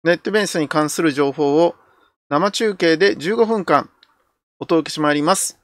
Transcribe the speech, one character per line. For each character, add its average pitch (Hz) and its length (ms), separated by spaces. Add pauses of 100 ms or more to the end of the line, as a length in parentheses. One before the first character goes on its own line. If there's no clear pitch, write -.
ネ 165 100
ッ 175 40
ト - 140
ビ 208 80
ジ - 20
ネ 190 60
ス - 120
に 147 80
関 151 220
す - 100
る 160 120
情 139 200
報 147 320
を 170 120 (520)
生 165 220
中 214 240
継 165 240
で 196 200
十 170 180
五 233 100
分 214 200
間 135 260 (680)
お - 80
届 160 220
け - 40
し - 40
て 156 60
ま 151 100
い 147 60
り 147 40
ま 165 140
す。 - 280